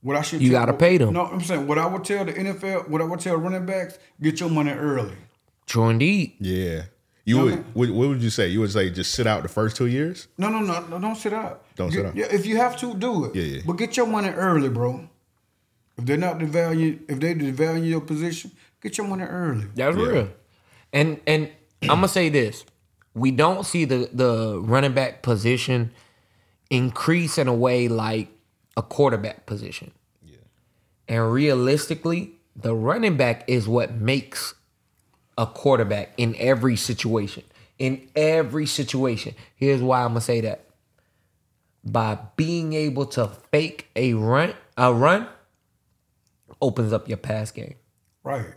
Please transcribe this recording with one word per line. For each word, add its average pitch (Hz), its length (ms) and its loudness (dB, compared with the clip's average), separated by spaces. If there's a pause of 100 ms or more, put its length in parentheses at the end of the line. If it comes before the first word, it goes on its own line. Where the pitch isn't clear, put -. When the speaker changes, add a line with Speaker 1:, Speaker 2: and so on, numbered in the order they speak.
Speaker 1:
what 135 140 -2
I 151 60 0
should 156 180 -4
Speaker 2:
You 127 100 6
Speaker 1:
tell, 123 100 6
Speaker 2:
gotta 117 140 2
pay 175 240 6
them. 110 160 4
Speaker 1:
No, 175 120 0
I'm 180 160 -4
saying 160 240 -2
what 151 120 2
I 165 80 0
would 185 180 -4
tell 202 200 -2
the 165 120 -6
N 190 100 -4
F 190 180 -6
L, 190 240 -2
what 156 120 0
I 165 40 2
would 170 160 -4
tell 180 160 -2
running 180 300 -2
backs, 185 320 -6 (220)
get 156 200 0
your 175 80 -2
money 151 220 2
early. 131 440 -2 (520)
Speaker 2:
True 113 240 4
indeed. 160 480 2
Speaker 3:
Yeah. 92 440 -2 (420)
You 113 120 4
Speaker 1:
No, 135 80 6
Speaker 3:
would, 107 120 4
Speaker 1:
man. - 80 -6 (100)
Speaker 3:
what, 120 160 2
what 117 180 2
would 131 140 0
you 113 80 0
say? 98 180 0
You 98 120 2
would 104 120 0
say 98 160 2
just 87 240 -4
sit 117 140 0
out 104 160 0
the 82 80 -6
first 110 260 -2
two 131 100 0
years? 147 420 -2 (100)
Speaker 1:
No, 196 100 -2
no, 220 120 -2
no, 175 260 -2
no, 170 120 -10
don't 220 180 -4
sit 208 180 -4
out. 214 280 -8 (140)
Speaker 3:
Don't 90 140 -2
Speaker 1:
Get, - 60 0
Speaker 3:
sit 98 100 -2
out. - 100 -6
Speaker 1:
yeah, 214 140 0
if 196 160 0
you 214 100 0
have 240 240 2
to, 240 140 -6
do 190 320 -2
it. 101 100 -6
Speaker 3:
Yeah, 90 60 0
yeah. 69 240 -4
Speaker 1:
But 175 80 -2
get 226 240 -4
your 240 80 4
money 208 240 0
early, 165 400 2
bro. 120 360 -2 (920)
If 120 80 -4
they're 143 100 2
not 165 220 -2
devaluing, 160 680 0
if 135 140 -4
they 170 140 0
devalue 160 520 0
your 160 140 0
position, 160 520 -6 (300)
get - 140 -8
your 208 100 -4
money 190 180 -4
early. 143 500 -4
Speaker 2:
That's 147 200 2
Speaker 3:
Yeah. 208 100 2
Speaker 2:
real. 131 240 2 (680)
And, 151 320 2
and 156 240 2 (180)
<clears throat> - 220 -14
I'ma 175 160 4
say 180 240 2
this. 120 340 0 (480)
We 127 180 0
don't 170 360 2
see 170 180 0
the, 123 260 0
the 113 520 0
running 131 320 2
back 131 280 -2
position 120 680 0 (800)
increase 139 680 0
in 143 100 2
a 123 80 2
way 123 340 2
like 110 400 -2 (480)
a 117 60 -2
quarterback 110 640 0
position. - 460 -12 (340)
Speaker 3:
Yeah. 78 120 -20 (720)
Speaker 2:
And 113 220 2
realistically, 151 1000 2 (260)
the 113 180 -2
running 156 440 0
back 120 300 2
is 120 200 0
what 117 260 2
makes 120 600 -2 (840)
a 113 100 0
quarterback 110 680 0
in 117 220 0
every 123 380 2
situation. 110 680 -4 (360)
In 131 380 -4
every 151 500 2
situation. 131 680 -2 (220)
Here's 135 260 2
why 127 220 2
I'ma 117 160 0
say 117 220 0
that. 110 220 -6 (1200)
By 110 340 -2 (180)
being 160 360 -2
able 143 340 -2
to 120 220 -2 (220)
fake - 460 -2
a 120 180 2
run, 120 400 2 (220)
a 127 160 4
run 165 340 4 (1300)
opens 117 320 0
up - 160 -2
your 107 100 -6
pass 107 320 -6
game. - 240 -14 (500)
Speaker 1:
Right. 135 220 -6 (100)